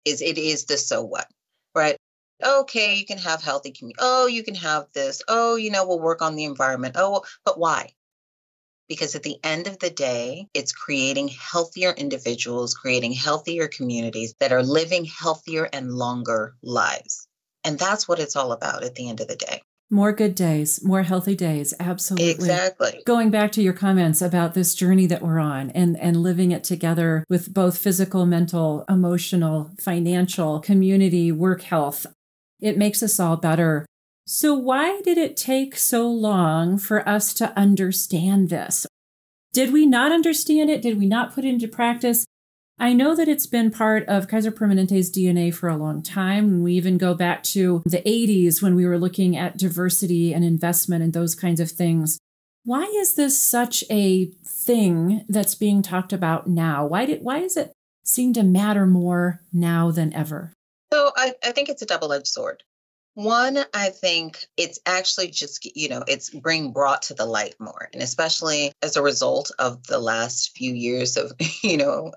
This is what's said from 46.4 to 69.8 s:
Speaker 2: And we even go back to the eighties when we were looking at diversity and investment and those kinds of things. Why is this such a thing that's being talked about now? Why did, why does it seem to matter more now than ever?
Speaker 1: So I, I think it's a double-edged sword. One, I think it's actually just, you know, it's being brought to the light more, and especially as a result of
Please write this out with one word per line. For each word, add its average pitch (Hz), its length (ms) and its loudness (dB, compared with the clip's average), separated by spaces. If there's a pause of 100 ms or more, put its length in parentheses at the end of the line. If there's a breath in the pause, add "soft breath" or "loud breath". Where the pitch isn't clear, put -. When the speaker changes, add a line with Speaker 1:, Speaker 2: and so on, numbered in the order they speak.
Speaker 2:
And 175 180 4
we 175 80 2
even 180 260 2
go 180 160 2
back 175 300 -2
to 180 420 2
the 175 200 0
eighties 202 540 4
when 185 140 4
we 180 100 4
were 175 140 2
looking 180 380 2
at 170 220 -6
diversity 175 760 0
and 170 100 2
investment 170 600 0
and 165 80 2
those 170 240 -2
kinds 170 240 0
of 165 100 -2
things. 165 480 0 (460)
Why 254 180 -2
is 415 320 0
this 277 260 2
such 240 480 0
a 190 440 2 (120)
thing 202 840 2
that's 208 260 0
being 202 280 2
talked 185 300 -4
about 175 360 -2
now? 165 360 0
Why 185 220 0
did, - 160 -2
why 277 200 -4
does 370 140 -4
it - 160 -4 (320)
seem 247 280 2
to 226 100 2
matter 196 440 4
more 175 540 2 (120)
now 170 400 2
than 160 220 0
ever? 156 380 -6 (400)
Speaker 1:
So 285 240 4
I, 254 180 0 (100)
I 240 80 -2
think 277 160 -2
it's 277 140 -8
a 214 40 -8
double-edged 151 400 -2
sword. - 380 -6 (500)
One, 240 580 2
I 202 160 -2
think 165 560 -4 (140)
it's 170 260 -4
actually 185 440 -2
just, - 460 -10
you 151 140 -6
know, 123 180 -8
it's 135 220 -6
being 151 440 -6
brought 139 300 0
to - 120 -10
the 110 100 -4
light 107 340 -4
more, - 360 -16
and 127 80 -8
especially 147 720 -2 (100)
as 151 120 -4
a 147 80 2
result 135 560 0
of 123 280 -4